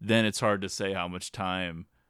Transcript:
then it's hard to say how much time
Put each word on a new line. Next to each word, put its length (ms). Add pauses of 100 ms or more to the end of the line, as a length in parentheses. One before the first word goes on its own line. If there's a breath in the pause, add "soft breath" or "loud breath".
then 240
it's 140
hard 240
to 60
say 240
how 160
much 240
time 540 (240)